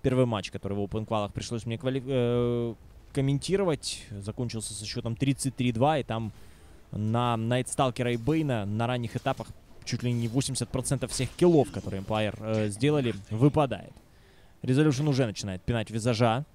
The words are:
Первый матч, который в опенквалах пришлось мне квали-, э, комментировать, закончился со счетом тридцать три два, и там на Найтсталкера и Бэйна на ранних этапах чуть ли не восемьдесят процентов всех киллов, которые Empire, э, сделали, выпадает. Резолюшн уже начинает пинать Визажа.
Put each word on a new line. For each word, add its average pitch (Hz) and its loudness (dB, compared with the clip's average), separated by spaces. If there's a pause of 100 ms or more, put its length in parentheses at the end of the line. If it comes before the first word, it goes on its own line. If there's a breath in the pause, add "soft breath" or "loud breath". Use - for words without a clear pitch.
Первый 127 4
матч, 110 -2
который 98 -6
в 101 -2
опенквалах 107 -2
пришлось 110 -6
мне 113 -2
квали-, 131 -2
э, 120 0 (380)
комментировать, 143 0
закончился 110 -6
со 104 -10
счетом 117 -4
тридцать 135 0
три 123 0
два, 139 4
и 117 -2
там 113 -4 (600 loud breath)
на 117 2
Найтсталкера 123 0
и 120 0
Бэйна 131 0
на 107 0
ранних 123 -2
этапах 131 -4 (360)
чуть 120 -4
ли 123 2
не 117 0
восемьдесят 123 -2
процентов 127 -2
всех 123 -2
киллов, 156 6
которые 95 -6
Empire, 107 0
э, 110 0
сделали, 127 2 (160)
выпадает. 127 2 (680 soft breath)
Резолюшн 143 4
уже 131 2
начинает 95 -6
пинать 113 -2
Визажа. 113 2 (100)